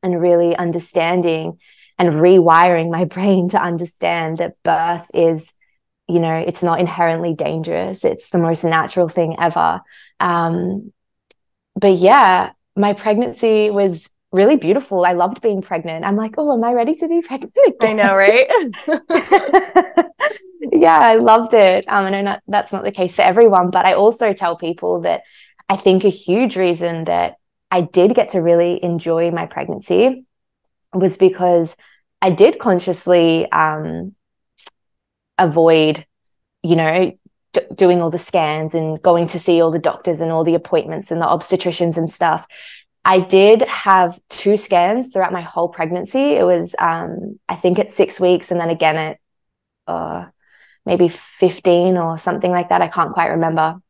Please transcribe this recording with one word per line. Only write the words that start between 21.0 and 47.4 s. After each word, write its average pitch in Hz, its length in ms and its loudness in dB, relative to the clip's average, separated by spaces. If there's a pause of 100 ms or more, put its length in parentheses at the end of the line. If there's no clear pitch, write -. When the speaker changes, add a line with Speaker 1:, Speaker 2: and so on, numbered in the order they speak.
Speaker 1:
loved 233 380 4
it. 196 340 4
Um, 196 180 0
I 190 40 -4
know 196 120 -4
not, 202 260 -6
that's 202 260 -4
not 190 100 -8
the 208 80 -4
case 180 240 -4
for - 60 -2
everyone, 185 480 4
but 185 160 0
I 190 80 4
also 220 400 2
tell 175 240 -4
people 175 440 -6
that 170 200 -2 (480)
I 196 60 0
think 190 280 2
a 208 60 4
huge 196 460 -2
reason 170 500 -2
that 175 300 -2 (340)
I 185 120 0
did 185 340 2
get 220 140 2
to 190 100 -4
really 170 440 0
enjoy 170 480 -2
my 165 140 -6
pregnancy 180 800 -2 (680)
was 185 240 -2
because 180 580 2 (460)
I 190 100 0
did 202 280 2
consciously, 175 920 0
um, 160 640 -4 (1200)
avoid, 160 680 2 (560)
you 170 140 0
know, 165 360 0 (420)
d-, - 80 0 (140)
doing 180 260 2
all 165 80 -2
the 165 100 -6
scans 160 560 -4
and 156 260 -6
going 170 260 2
to 170 120 -8
see 170 220 2
all 165 100 2
the 165 80 -4
doctors 160 420 -4
and 165 100 -4
all 160 120 -2
the 165 120 0
appointments 165 560 -4
and 165 100 -4
the 160 40 -2
obstetricians 170 720 -2
and 165 140 -4
stuff. 165 340 -2 (600)
I 190 140 2
did 196 440 4
have 185 560 0 (100)
two - 280 -2
scans 208 540 -2
throughout 185 220 -4
my 180 80 -8
whole 170 280 -6
pregnancy. 180 640 -4
It - 100 2
was, 175 340 0
um, 170 580 -6 (120)